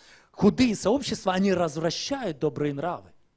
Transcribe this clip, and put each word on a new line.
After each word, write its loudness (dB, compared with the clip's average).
худые 4
сообщества, 0
они 2
развращают -2
добрые -2
нравы. -6